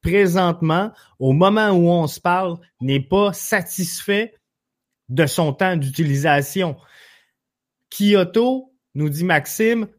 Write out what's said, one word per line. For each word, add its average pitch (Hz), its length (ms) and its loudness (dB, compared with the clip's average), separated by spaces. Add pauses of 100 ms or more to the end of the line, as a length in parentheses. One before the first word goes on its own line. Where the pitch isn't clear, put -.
présentement, 175 880 2 (260)
au 131 140 2
moment 202 380 4
où 175 200 4
on 170 180 2
se - 120 -10
parle, 180 380 -2 (240)
n'est 135 180 0
pas 196 340 0
satisfait 202 1000 -6 (720)
de 143 180 0
son 147 280 -2
temps 185 240 0
d'utilisation. 143 1000 -2 (1120)
Kyoto, 208 840 0 (200)
nous 151 160 -4
dit 147 140 -6
Maxime 214 640 0 (120)